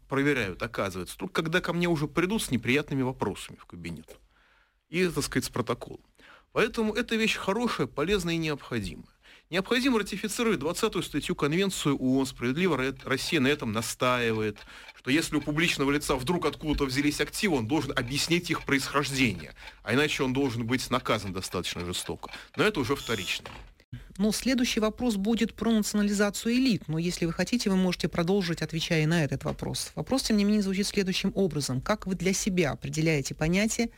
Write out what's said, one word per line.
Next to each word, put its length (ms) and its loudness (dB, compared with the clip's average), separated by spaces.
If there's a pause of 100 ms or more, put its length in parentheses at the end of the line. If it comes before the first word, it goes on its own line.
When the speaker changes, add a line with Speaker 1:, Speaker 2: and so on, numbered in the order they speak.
Speaker 1:
проверяют, 560 0
оказывается, 540 -4
только 260 -2
когда 160 2
ко 140 -4
мне 160 2
уже 180 2
придут 360 0
с 60 -6
неприятными 520 0
вопросами 560 -4
в 80 -20
кабинет. 520 -12 (680)
И, 220 0
так 120 -2
сказать, 220 -2
с 60 -6
протоколом. 500 -4 (540)
Поэтому 400 0
эта 240 -2
вещь 180 2
хорошая, 520 0
полезная 480 0
и 20 0
необходимая. 720 -6 (400)
Необходимо 500 2
ратифицировать 600 -2
двадцатую 440 0
статью 320 -4
Конвенции 540 0
оон 360 4
"Справедливая 520 0 (140)
Ро-, 120 -8
Россия" 380 0
на 60 6
этом 260 2
настаивает, 840 0 (380)
что 140 -4
если 240 2
у 60 2
публичного 500 0
лица 240 0
вдруг 300 0
откуда-то 400 0
взялись 340 0
активы, 380 0
он 100 0
должен 300 0
объяснить 520 0
их 140 -2
происхождение, 880 0 (300)
а 100 -2
иначе 300 2
он 80 2
должен 340 0
быть 240 0
наказан 440 0
достаточно 500 -4
жестоко. 480 -6 (240)
Но 80 2
это 160 2
уже 160 0
вторично. 540 -4 (680)
Speaker 2:
Ну, 140 2
следующий 480 2
вопрос 360 0
будет 380 2
про 180 0
национализацию 840 2
элит, 340 2
но 100 0
если 280 0
вы 80 0
хотите, 360 0
вы 60 2
можете 320 2
продолжить, 540 2
отвечая 460 0
на 160 4
этот 200 -2
вопрос. 520 -4
Вопрос, 280 0
тем 140 2
не 60 4
менее, 200 4
звучит 240 0
следующим 480 0
образом. 460 0
Как 260 -2
вы 80 -2
для 180 0
себя 380 2
определяете 640 0
понятие 640 2